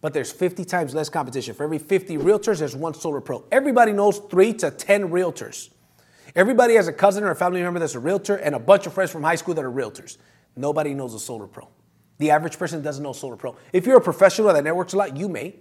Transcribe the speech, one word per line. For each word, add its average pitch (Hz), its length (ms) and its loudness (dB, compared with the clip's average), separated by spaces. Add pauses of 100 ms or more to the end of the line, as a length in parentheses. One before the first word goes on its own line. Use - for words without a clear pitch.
But 147 120 -6
there's 143 180 -4
fifty 180 340 -4
times 160 280 -4
less 151 160 -4
competition. 127 460 -6
For 143 80 -8
every 151 160 -4
fifty 175 380 -2
realtors, 202 420 0
there's 135 160 -4
one 156 180 -6
solar 143 280 -6
pro. - 300 -8
Everybody 247 400 4
knows 202 260 2
three 196 380 2
to 156 160 -2
ten 202 380 0
realtors. 165 600 -4 (640)
Everybody 233 420 6
has 202 120 6
a 165 60 -4
cousin 202 300 4
or 190 80 0
a - 40 -2
family 180 260 0
member 175 160 -2
that's 156 160 -4
a 120 60 -8
realtor 196 380 -2
and 147 180 -2
a 120 40 -4
bunch 196 280 4
of - 60 -12
friends 190 180 -2
from 160 100 -12
high 160 140 0
school 170 180 -6
that 151 120 -4
are 127 60 -6
realtors. 120 460 -8 (380)
Nobody 147 380 -2
knows 131 200 -8
a 110 60 -14
solar 110 260 -12
pro. - 220 -20 (520)
The 151 120 2
average 151 260 0
person 165 240 -6
doesn't 143 220 -8
know 139 80 -8
solar 127 240 -12
pro. 120 220 -12 (160)
If 180 120 2
you're 262 120 8
a - 40 10
professional 190 520 4
that 147 100 2
networks 175 300 -2
a 190 40 0
lot, 165 200 -2
you 190 100 -6
may 156 340 -8